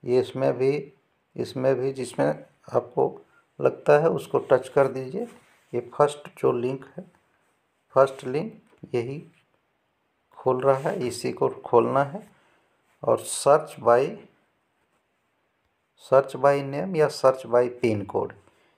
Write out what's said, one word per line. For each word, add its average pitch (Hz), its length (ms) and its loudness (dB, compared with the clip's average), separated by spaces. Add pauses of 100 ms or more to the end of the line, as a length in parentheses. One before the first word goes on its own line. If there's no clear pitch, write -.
ये 127 140 2
इसमें 131 380 -2
भी, 139 360 -2 (420)
इसमें 131 400 -2
भी 131 180 -4
जिसमें 135 520 -4 (300)
आपको - 460 -2 (400)
लगता 147 380 4
है, 165 100 2
उसको - 280 -4
टच 127 320 2
कर 139 180 2
दीजिए। 131 400 -8 (460)
ये 120 220 -6
फर्स्ट - 440 -2
जो 131 120 0
लिंक 127 340 -4 (120)
है, - 140 -20 (800)
फर्स्ट 135 340 2
लिंक 147 360 -6 (340)
यही 131 320 -4 (1040)
खोल 127 300 0
रहा 135 160 4
है, 143 300 -4
इसी 123 240 -6
को 135 180 -2
खोलना 123 540 2
है। 147 240 -8 (760)
और 113 180 2
search - 600 0
by, 123 320 2 (2000)
search 135 240 4
by 139 260 2 (100)
name 170 240 -6
या 151 120 4
search - 380 0
by 123 240 2 (140)
pin 107 220 0
code, 98 280 -4 (440)